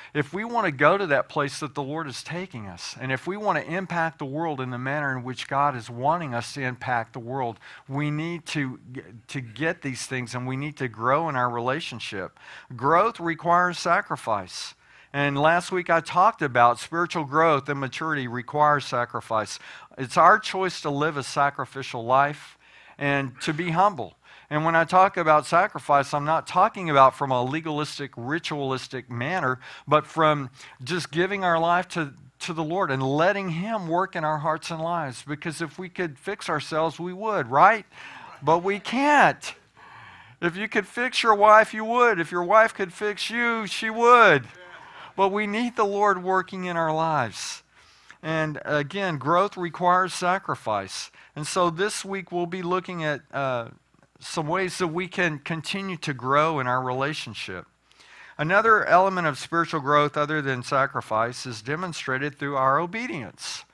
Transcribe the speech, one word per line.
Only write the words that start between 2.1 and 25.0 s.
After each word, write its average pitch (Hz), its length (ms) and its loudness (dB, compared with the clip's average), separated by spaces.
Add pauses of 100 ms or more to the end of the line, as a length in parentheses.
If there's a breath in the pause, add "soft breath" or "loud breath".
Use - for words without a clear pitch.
taking 156 420 -10
us. 87 320 -14
And 123 140 -4
if 131 140 -4
we 185 100 -4
wanna 202 240 -2
impact 165 580 -4
the 156 60 -8
world 143 380 -4
in 127 80 -6
the 123 80 -6
manner 139 380 -2
in 123 60 -6
which 123 240 -10
God 143 300 0
is 117 140 -12
wanting 135 440 -2
us 120 200 -6
to 143 80 -8
impact 123 500 -4
the 135 80 -12
world, 120 400 -6 (260 loud breath)
we 147 240 -4
need 160 360 -6
to 131 340 -4 (100)
g-, 127 120 -14 (260)
to 147 140 -8
get 127 400 -6
these 131 240 -8
things, 127 280 -8
and 127 140 -8
we 131 80 -4
need 147 220 -8
to 131 100 -4
grow 127 400 0
in 139 80 -4
our 123 140 2
relationship. 120 880 -6 (340 loud breath)
Growth 170 460 2
requires 170 580 0
sacrifice. 131 960 -2 (380 soft breath)
And 143 260 0
last 165 320 4
week 180 200 -2
I 165 100 4
talked 190 400 2
about 120 400 4
spiritual 165 440 -4
growth 143 440 2
and 143 100 -4
maturity 139 480 -4
requires 139 600 2
sacrifice. 117 720 -4 (400 loud breath)
It's 131 180 -8
our 180 220 8
choice 190 420 -6
to 156 100 -4
live 147 280 -2
a 135 40 -4
sacrificial 135 840 -4
life 139 500 0 (440 loud breath)
and 139 440 -2
to 170 100 -2
be 165 200 -4
humble. 160 440 0 (320 loud breath)
And 151 160 -2
when 165 100 2
I 165 100 4
talk 185 340 4